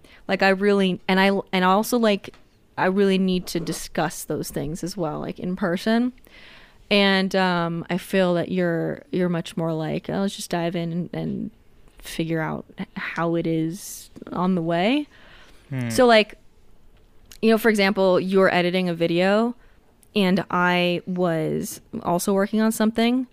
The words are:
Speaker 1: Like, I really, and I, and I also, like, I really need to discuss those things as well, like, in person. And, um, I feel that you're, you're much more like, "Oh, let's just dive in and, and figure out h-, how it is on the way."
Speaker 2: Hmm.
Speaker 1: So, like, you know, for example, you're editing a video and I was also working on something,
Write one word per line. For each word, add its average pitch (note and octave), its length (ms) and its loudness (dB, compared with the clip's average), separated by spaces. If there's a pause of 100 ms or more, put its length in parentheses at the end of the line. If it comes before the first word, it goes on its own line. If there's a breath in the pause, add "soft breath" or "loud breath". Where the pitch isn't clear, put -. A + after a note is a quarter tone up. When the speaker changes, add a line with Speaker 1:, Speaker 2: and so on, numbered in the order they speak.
(280 soft breath)
Speaker 1:
Like, G3 160 -2
I G3 60 6
really, F#3+ 580 2
and F#3+ 100 4
I, G3 140 4 (200)
and F#3 120 2
I F3+ 40 4
also, G#3+ 300 2
like, G#3+ 340 0 (460)
I D3+ 80 2
really F#3+ 320 4
need F#3 300 0
to - 100 -4
discuss D#3+ 640 -6
those D#3 280 -6
things D#3 340 -6
as F3 120 -8
well, D3+ 220 -4
like, - 220 -8
in F3+ 160 -6
person. A3 560 0 (800 loud breath)
And, G3 440 2
um, E3+ 540 0
I F3 80 -2
feel F3+ 380 2
that E3+ 180 -2
you're, E3 580 -2
you're F3+ 200 0
much E3+ 260 -4
more E3 160 -2
like, D#3 380 -4
"Oh, F#3 100 -4
let's G3 160 -4
just - 140 -12
dive E3+ 260 -2
in E3 160 -4
and, F3 220 -6
and D#3+ 360 -6 (480)
figure E3 440 -6
out D#3 240 -8 (120)
h-, F#3+ 160 -10
how E3+ 420 -4
it E3+ 100 -2
is E3 640 -6 (220)
on F#3 220 0
the F3 80 0
way." F#3+ 460 0 (600 soft breath)
Speaker 2:
Hmm. C3 180 -4
Speaker 1:
So, E3 160 2
like, A3 300 4 (1080)
you A3 100 4
know, A3+ 80 6
for A3+ 120 2
example, F#3+ 500 4
you're F#3+ 340 4
editing F3+ 360 0
a E3+ 40 -2
video F#3 640 2 (580 soft breath)
and F#3 360 2
I F3+ 560 2
was D#3+ 760 -2 (220)
also F3+ 320 0
working G3+ 260 0
on A3 100 2
something, A#3 640 0